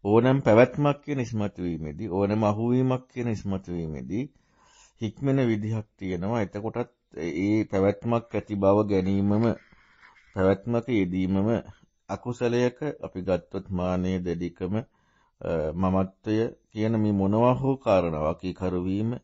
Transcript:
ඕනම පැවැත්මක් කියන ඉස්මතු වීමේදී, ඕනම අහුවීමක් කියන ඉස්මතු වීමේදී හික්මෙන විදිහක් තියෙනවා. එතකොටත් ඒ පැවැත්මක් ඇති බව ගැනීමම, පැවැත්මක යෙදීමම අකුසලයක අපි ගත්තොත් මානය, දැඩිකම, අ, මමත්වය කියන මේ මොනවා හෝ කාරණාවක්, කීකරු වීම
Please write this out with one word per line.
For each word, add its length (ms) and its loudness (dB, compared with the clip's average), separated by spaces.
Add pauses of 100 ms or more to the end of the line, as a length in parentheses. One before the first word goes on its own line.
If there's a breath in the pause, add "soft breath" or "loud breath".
ඕනම 380 4
පැවැත්මක් 600 4
කියන 180 -4
ඉස්මතු 420 -4
වීමේදී, 480 -6
ඕනම 340 0
අහුවීමක් 640 0
කියන 200 -6
ඉස්මතු 440 -4
වීමේදී 540 -6 (760 soft breath)
හික්මෙන 360 -2
විදිහක් 560 -2
තියෙනවා. 480 -4
එතකොටත් 520 -6 (200)
ඒ 520 -2
පැවැත්මක් 680 0
ඇති 220 -4
බව 300 4
ගැනීමම, 580 2 (880 soft breath)
පැවැත්මක 600 0
යෙදීමම 600 0 (560 soft breath)
අකුසලයක 760 -2 (220)
අපි 200 -10
ගත්තොත් 480 -4
මානය, 500 -2
දැඩිකම, 540 -6 (680)
අ, 100 -4 (200)
මමත්වය 640 -2 (300)
කියන 320 -2
මේ 120 2
මොනවා 420 4
හෝ 240 0
කාරණාවක්, 600 0
කීකරු 440 -4
වීම 280 -2 (120)